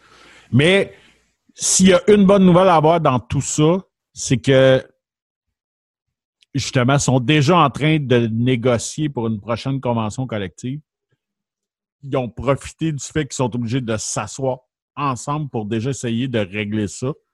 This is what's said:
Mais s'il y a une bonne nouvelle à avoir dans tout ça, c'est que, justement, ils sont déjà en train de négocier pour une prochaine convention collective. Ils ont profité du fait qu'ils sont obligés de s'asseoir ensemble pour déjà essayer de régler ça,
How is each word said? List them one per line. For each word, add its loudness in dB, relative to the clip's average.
Mais 2
s'il 2
y 6
a 4
une 6
bonne 6
nouvelle 6
à 6
avoir 4
dans 0
tout -4
ça, 0
c'est -2
que, 4
justement, 0
ils 0
sont 2
déjà 2
en 4
train 0
de 2
négocier -2
pour -6
une -6
prochaine -6
convention -4
collective. -10
Ils -8
ont -4
profité -4
du -8
fait -6
qu'ils -14
sont -2
obligés -4
de -4
s'asseoir -8
ensemble -6
pour -6
déjà -4
essayer -4
de -2
régler -4
ça, -8